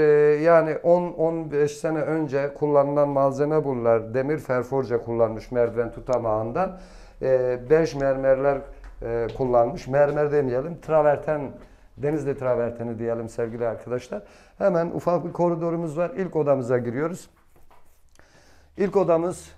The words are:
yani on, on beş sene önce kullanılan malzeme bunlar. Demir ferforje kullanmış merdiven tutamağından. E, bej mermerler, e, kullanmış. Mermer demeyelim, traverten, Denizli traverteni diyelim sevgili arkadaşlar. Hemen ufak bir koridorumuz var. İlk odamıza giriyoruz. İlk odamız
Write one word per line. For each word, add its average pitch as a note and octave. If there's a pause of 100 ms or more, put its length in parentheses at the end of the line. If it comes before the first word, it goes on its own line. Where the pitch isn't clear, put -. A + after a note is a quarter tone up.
(420)
yani D#3+
on, F3
on D#3+
beş D3
sene D#3+
önce C#3+
kullanılan D3
malzeme C#3
bunlar. A#2
Demir C3+
ferforje B2
kullanmış A2+
merdiven A#2
tutamağından. A#2+ (440)
E, B2+ (100)
bej D#3
mermerler, C3+ (440)
e, A#2 (100)
kullanmış. B2
Mermer D3
demeyelim, C3+
traverten, D3+ (560)
Denizli C#3
traverteni A#2
diyelim A#2
sevgili A#2
arkadaşlar. A#2+ (360)
Hemen F3
ufak E3+
bir E3+
koridorumuz E3+
var. E3+
İlk F#3
odamıza C3
giriyoruz. B2+ (1500)
İlk F#3+
odamız E3+